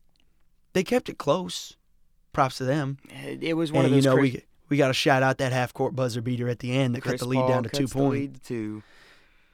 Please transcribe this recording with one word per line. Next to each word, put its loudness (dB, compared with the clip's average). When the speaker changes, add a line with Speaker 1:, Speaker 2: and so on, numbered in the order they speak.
Speaker 1:
they 0
kept 0
it -10
close. -4
Props 0
to -6
them. -2
Speaker 2:
It, -12
it -2
was -2
one 4
Speaker 1:
And, 4
Speaker 2:
of 4
those 6
Speaker 1:
you 4
know, 6
Speaker 2:
crazy 2
Speaker 1:
we, -14
we 0
gotta 4
shout 4
out 2
that -2
half-court -2
buzzer -2
beater -4
at -4
the -6
end 2
that -6
cut -8
Speaker 2:
Chris -2
Speaker 1:
the -6
lead 0
Speaker 2:
Paul 4
Speaker 1:
down 2
to -6
two -4
Speaker 2:
cuts -2
the -4
Speaker 1:
points. 4
Speaker 2:
lead -4
to -20
two. -8